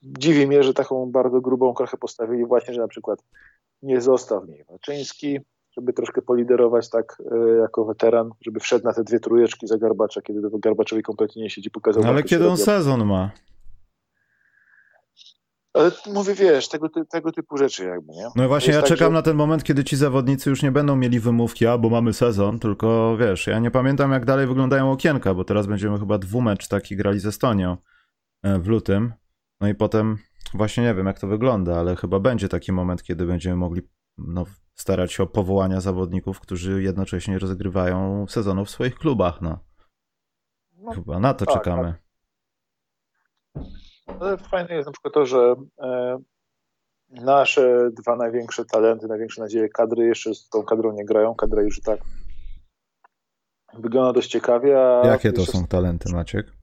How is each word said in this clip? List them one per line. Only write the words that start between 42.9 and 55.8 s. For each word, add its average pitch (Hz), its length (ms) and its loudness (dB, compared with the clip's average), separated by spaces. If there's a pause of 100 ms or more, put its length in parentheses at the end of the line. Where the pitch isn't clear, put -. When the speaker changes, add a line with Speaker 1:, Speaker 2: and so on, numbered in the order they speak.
Speaker 1:
Ale 190 180 -4
fajne 175 380 -6
jest 147 100 -4
na 147 60 -14
przykład - 220 -10
to, 151 120 4
że, 123 300 4 (260)
e, 127 380 -4 (880)
nasze 127 840 4
dwa 117 240 -2
największe 117 500 -4
talenty, 110 420 2
największe 113 340 -8
nadzieje 110 280 -2
kadry 117 380 0
jeszcze 113 260 -2
z - 160 -14
tą 107 140 -2
kadrą 110 300 0
nie 104 120 -8
grają. 110 300 2
Kadra 107 260 0
już 104 160 -2
i - 40 -12
tak 107 180 -4 (1700)
wygląda 120 400 0
dość 123 160 0
ciekawie, 135 500 2
a 127 280 6
Speaker 2:
Jakie 113 260 2
to 92 80 0
Speaker 1:
jeszcze 90 160 -2
Speaker 2:
są 87 100 -2
talenty, 90 460 -2